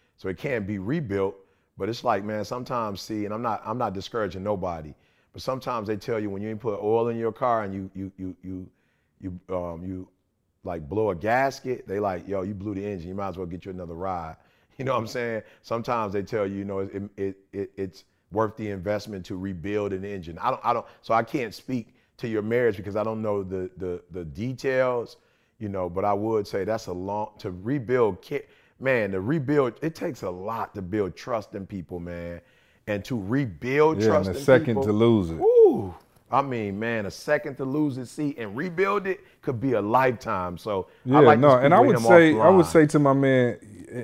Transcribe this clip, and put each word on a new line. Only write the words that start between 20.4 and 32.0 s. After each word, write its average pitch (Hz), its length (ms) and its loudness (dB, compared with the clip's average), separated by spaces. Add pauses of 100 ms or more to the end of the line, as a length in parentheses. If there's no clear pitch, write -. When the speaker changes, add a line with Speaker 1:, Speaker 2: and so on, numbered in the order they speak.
Speaker 1:
don't, 127 120 -6
I 120 100 2
don't, 117 120 -2 (160)
so 113 140 0
I 113 80 4
can't 117 280 -6
speak - 440 -8 (220)
to 127 100 -8
your 107 160 -2
marriage 113 340 2
because 98 180 -8
I 107 80 0
don't 110 200 -4
know 104 180 0
the, 92 360 -6
the, 87 340 -6
the 90 140 -10
details, 123 920 -2 (400)
you 107 120 -8
know, 92 200 -4
but 95 160 -2
I 104 80 4
would 107 320 0
say 101 180 -4
that's 107 240 -4
a 92 60 -8
long, 101 460 -6
to 104 100 -8
rebuild, 113 720 0
ki-, 143 200 -8 (380)
man, 120 340 2
to 92 80 -2
rebuild, 139 600 0
it 160 140 -4
takes 165 260 -8
a 95 80 -4
lot 95 460 -8
to 101 80 -8
build 95 320 -2
trust 113 400 -6
in 98 100 -10
people, 92 340 -10
man. 85 400 -10 (460)